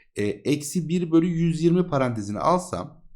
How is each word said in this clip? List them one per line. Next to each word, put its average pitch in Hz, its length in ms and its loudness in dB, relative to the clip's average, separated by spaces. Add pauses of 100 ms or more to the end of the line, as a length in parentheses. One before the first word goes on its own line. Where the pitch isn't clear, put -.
(160)
E, 104 80 -2
eksi 147 680 -2
bir 170 220 -2
bölü 165 160 4
yüz 165 360 0
yirmi 175 240 4
parantezine 113 520 -2
alsam 170 640 -2 (120)